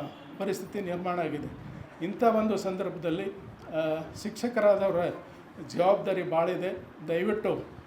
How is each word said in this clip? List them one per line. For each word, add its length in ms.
ಪರಿಸ್ಥಿತಿ 420
ನಿರ್ಮಾಣ 380
ಆಗಿದೆ. 300
ಇಂಥ 180
ಒಂದು 340
ಸಂದರ್ಭದಲ್ಲಿ, 720
ಆ, 260
ಶಿಕ್ಷಕರಾದವರ 920
ಜವಾಬ್ದಾರಿ 540
ಭಾಳಿದೆ. 600
ದಯವಿಟ್ಟು, 560